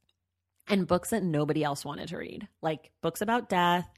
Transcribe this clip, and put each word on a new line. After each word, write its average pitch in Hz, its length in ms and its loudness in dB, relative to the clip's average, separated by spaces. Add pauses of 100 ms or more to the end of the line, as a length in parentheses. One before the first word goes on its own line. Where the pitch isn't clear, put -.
(720)
And 190 160 4
books 180 240 2
that 214 120 0
nobody 151 420 2
else 143 180 -2
wanted 147 260 -8
to 165 100 -8
read. - 280 -10 (140)
Like, 160 300 -4 (100)
books 165 220 -2
about 226 260 0
death. 175 480 4